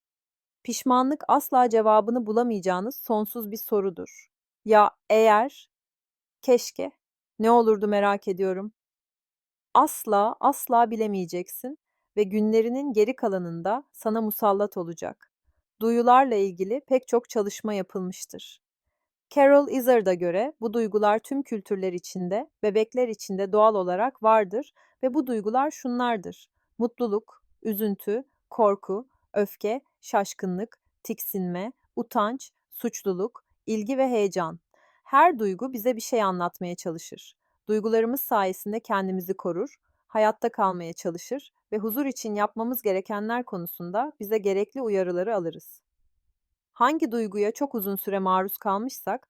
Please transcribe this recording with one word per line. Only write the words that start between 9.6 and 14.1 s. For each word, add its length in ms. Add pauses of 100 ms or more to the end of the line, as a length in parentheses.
Asla, 640
asla 520
bilemeyeceksin 880 (400)
ve 60
günlerinin 720
geri 220
kalanında 680 (100)
sana 280